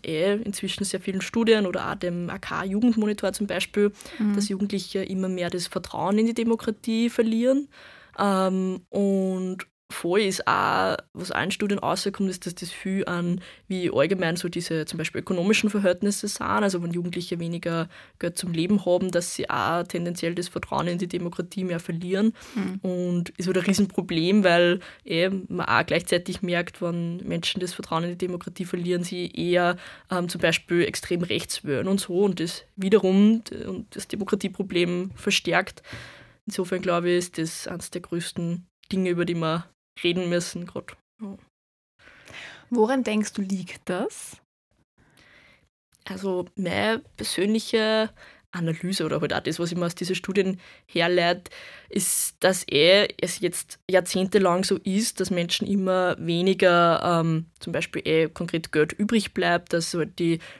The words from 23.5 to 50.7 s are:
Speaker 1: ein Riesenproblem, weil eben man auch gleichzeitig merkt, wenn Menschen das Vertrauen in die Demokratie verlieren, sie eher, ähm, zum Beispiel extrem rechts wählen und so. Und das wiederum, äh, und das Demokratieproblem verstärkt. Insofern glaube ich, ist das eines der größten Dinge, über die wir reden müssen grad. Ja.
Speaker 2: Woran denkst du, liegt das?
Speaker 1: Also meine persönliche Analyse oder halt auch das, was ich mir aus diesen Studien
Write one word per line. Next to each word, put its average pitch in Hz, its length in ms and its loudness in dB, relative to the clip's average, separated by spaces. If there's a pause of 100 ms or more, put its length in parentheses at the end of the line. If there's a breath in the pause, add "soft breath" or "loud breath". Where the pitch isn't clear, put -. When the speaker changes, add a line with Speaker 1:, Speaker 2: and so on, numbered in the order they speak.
Speaker 1:
ein 175 60 0
Riesenproblem, 185 800 2
weil 175 380 6 (240 loud breath)
eben 185 440 0
man 175 180 -4
auch 120 200 4
gleichzeitig 175 560 -2
merkt, 175 400 -2
wenn 170 360 -4
Menschen 170 420 -4
das 180 120 -4
Vertrauen - 300 -2
in 175 80 -2
die 180 160 -8
Demokratie 180 380 -6
verlieren, 175 400 -2
sie 180 260 -6
eher, 175 460 0 (340 loud breath)
ähm, 175 180 -2
zum 170 120 -8
Beispiel 170 420 2
extrem - 400 -2
rechts - 420 -4
wählen 135 220 0
und 196 140 2
so. 185 240 0
Und 180 160 0
das 165 240 -6 (100)
wiederum, 196 680 6 (100)
äh, - 140 -10
und - 280 -10
das - 140 -10
Demokratieproblem 190 1040 0
verstärkt. - 720 0 (600 loud breath)
Insofern 185 380 -2
glaube 175 280 2
ich, 175 80 4
ist 175 200 -4
das 165 300 -4
eines 175 240 -8
der 180 80 -6
größten 170 680 -4 (240)
Dinge, 185 200 2
über 175 140 0
die 170 120 -2
wir 165 280 -2 (400)
reden 175 240 0
müssen 175 380 -2
grad. - 280 -12 (280)
Ja. 202 160 -12 (1300 loud breath)
Speaker 2:
Woran 240 340 4
denkst 214 300 0
du, - 80 -6
liegt 190 460 -6
das? 190 500 -6 (1700 soft breath)
Speaker 1:
Also 185 400 -4 (100)
meine 202 460 0 (160)
persönliche 220 920 0 (460 loud breath)
Analyse 170 480 -2
oder 156 160 0
halt 151 120 -2
auch - 80 -2
das, 160 180 -4
was 170 120 -2
ich 175 80 -4
mir 175 80 0
aus 170 80 -4
diesen 185 220 -2
Studien 185 420 0 (280 loud breath)